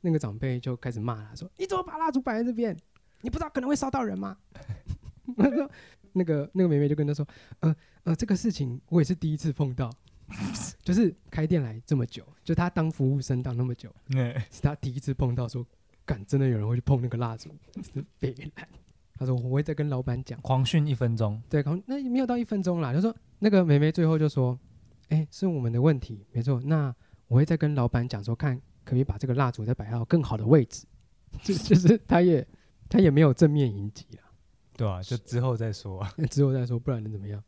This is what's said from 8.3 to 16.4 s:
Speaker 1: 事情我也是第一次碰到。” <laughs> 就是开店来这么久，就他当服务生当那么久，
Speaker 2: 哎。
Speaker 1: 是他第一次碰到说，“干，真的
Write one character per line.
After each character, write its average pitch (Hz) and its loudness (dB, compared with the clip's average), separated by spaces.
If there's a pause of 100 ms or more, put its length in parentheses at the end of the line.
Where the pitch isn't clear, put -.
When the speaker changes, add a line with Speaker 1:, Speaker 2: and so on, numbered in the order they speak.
Speaker 1:
事 220 -2
情 131 -4 (100)
我 170 4
也 - 4
是 180 0
第 160 -2
一 - -2
次 151 -4
碰 135 -2
到。” 123 -4 (400)
<laughs> - -10
就 180 2
是 196 4 (200)
开 156 -2
店 160 2
来 113 -8
这 147 0
么 123 2
久， - -14 (200)
就 170 -2
他 175 2
当 160 -2
服 135 0
务 143 0
生 127 -2
当 127 -6
那 123 0
么 123 -2
久， - -14 (240)
Speaker 2:
哎。 123 -2
Speaker 1:
是 - -16
他 143 0
第 135 -8
一 135 -8
次 139 -4
碰 127 -2
到 120 -4
说 120 -8 (400)
，“干， 104 -6
真 139 0
的 135 2